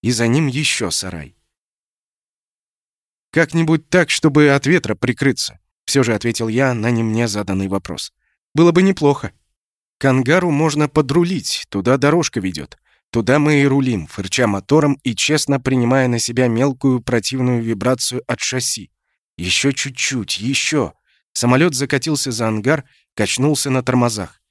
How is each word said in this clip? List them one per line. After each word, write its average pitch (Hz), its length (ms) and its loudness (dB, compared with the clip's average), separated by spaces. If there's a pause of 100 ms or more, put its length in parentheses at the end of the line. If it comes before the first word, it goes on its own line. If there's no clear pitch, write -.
И 120 100 -2
за 117 160 0
ним 143 200 2
еще 127 440 -4
сарай. 85 460 -10 (1900)
«Как-нибудь 160 580 0
так, 180 200 2
чтобы 147 400 4
от 139 160 2
ветра 160 300 0
прикрыться», - 640 -2 (260)
все 139 180 2
же 113 100 0
ответил 113 340 -2
я 123 260 0
на 113 180 -2
не 113 120 0
мне 113 240 0
заданный 95 400 -4
вопрос. - 460 -6 (400)
«Было 170 180 6
бы 175 100 4
неплохо. 151 500 2 (680)
К - 60 -4
ангару 135 460 2
можно 147 380 0
подрулить, 165 800 0
туда 110 280 0
дорожка 147 420 0
ведет. 92 380 -6 (320)
Туда 120 300 2
мы 147 220 4
и 139 40 4
рулим, 131 420 0
фырча 101 400 -2
мотором 139 560 2
и 117 120 -2
честно 143 440 -2
принимая 127 480 2
на 120 120 0
себя 120 280 0
мелкую 127 520 0
противную 123 640 -2
вибрацию 120 680 -4
от 123 140 -4
шасси. 123 500 -6 (460)
Еще 92 340 0
чуть-чуть, 127 680 -6
еще». 127 540 -2 (380)
Самолет 135 420 2
закатился 135 580 -4
за 113 160 -2
ангар, 110 360 -2 (320)
качнулся 139 540 -2
на 131 120 0
тормозах. 120 680 -2